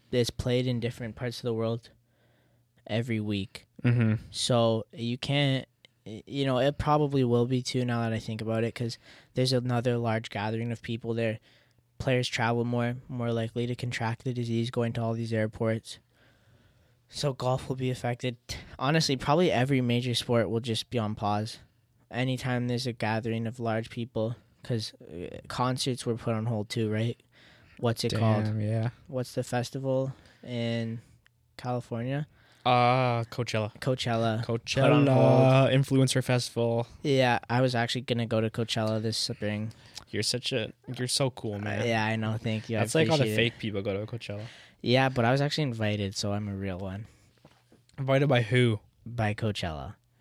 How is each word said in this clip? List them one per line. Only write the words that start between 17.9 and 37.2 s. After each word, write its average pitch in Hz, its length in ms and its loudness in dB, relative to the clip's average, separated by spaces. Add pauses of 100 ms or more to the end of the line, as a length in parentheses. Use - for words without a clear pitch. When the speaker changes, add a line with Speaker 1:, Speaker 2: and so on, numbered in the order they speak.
Speaker 1:
affected. 123 440 -4 (420)
Honestly, 147 380 2
probably 151 360 4
every 127 300 4
major 120 340 0
sport 117 340 2
will 113 100 0
just 117 300 -4
be 127 100 -4
on 107 160 -2
pause. 107 440 -2 (520)
Anytime 123 560 -2
there's 123 200 -2
a 117 60 -2
gathering 113 540 -2
of 120 120 -8
large 113 300 -2
people, 113 460 -4 (280)
'cause, 113 300 -4 (160)
uh, - 280 -10 (100)
concerts 127 580 -2
were 117 100 -2
put 117 180 -4
on 110 140 -2
hold 107 220 -4
too, 110 220 -2
right? 113 260 0 (600)
What's 113 260 0
it 117 120 -2
called? 107 300 4
Speaker 2:
Damn, 107 160 -2
yeah. 113 280 0 (180)
Speaker 1:
What's 127 260 -6
the 127 100 -2
festival 131 720 -2 (300)
in 117 580 -4 (560)
California? 123 720 -4 (380)
Speaker 2:
Uh, 123 600 4
Coachella. 110 540 -2
Speaker 1:
Coachella. 117 640 0
Put - 60 -4 (320)
on 143 240 6
Speaker 2:
Coachella, 135 80 6
Speaker 1:
hold. 131 580 8
Speaker 2:
influencer 135 520 4
festival. 117 640 0 (160)
Speaker 1:
Yeah, 131 360 4 (100)